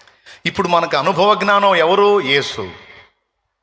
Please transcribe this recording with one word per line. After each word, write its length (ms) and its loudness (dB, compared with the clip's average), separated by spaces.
ఇప్పుడు 220 -4
మనకు 280 0
అనుభవ 380 2
జ్ఞానం 420 2
ఎవరు? 440 2
యేసు. 500 -4